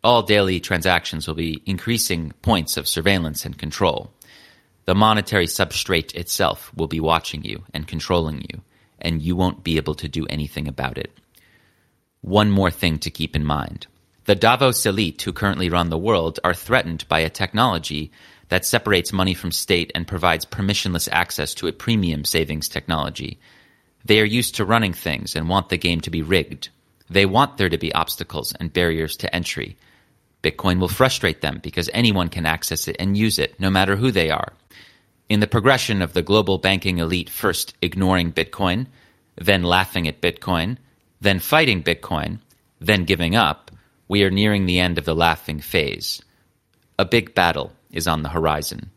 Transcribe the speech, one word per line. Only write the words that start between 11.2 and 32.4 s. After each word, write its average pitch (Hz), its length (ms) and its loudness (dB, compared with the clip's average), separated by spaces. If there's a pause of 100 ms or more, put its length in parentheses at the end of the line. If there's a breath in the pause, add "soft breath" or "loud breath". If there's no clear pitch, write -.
One 104 300 4
more 95 200 4
thing 82 300 -2
to - 100 -6
keep - 240 -6
in 78 100 0
mind. 73 420 -4 (400)
The 101 80 6
Davos 120 520 4
elite 95 360 0
who 92 100 -4
currently 92 380 -2
run 85 180 2
the 80 100 -2
world 87 460 0
are 87 100 2
threatened 85 540 -2
by 80 120 2
a 80 100 0
technology 87 800 -2 (380 loud breath)
that 92 160 0
separates 101 480 2
money 95 220 2
from 85 160 -6
state 87 440 0
and 85 120 -4
provides 85 380 0
permissionless - 680 -2
access - 440 -2
to 87 140 -4
a - 40 -2
premium 87 520 0
savings 78 440 -2
technology. 69 680 -6 (680 soft breath)
They 107 160 6
are 107 40 4
used 113 320 -2
to 104 80 -2
running 107 280 2
things - 420 -6
and 80 140 -4
want 95 200 0
the 92 80 -2
game 85 260 0
to - 80 -8
be 80 120 -2
rigged. 80 460 -2 (400)
They 98 180 4
want 107 300 2
there 95 120 2
to 80 100 0
be - 160 -4
obstacles - 640 -4
and 85 140 -6
barriers 82 460 0
to - 160 -6
entry. - 420 -6 (680 soft breath)
Bitcoin 92 380 2
will 90 80 2
frustrate 104 520 0
them 71 220 -4
because 78 300 -4
anyone 101 360 2
can 82 180 -4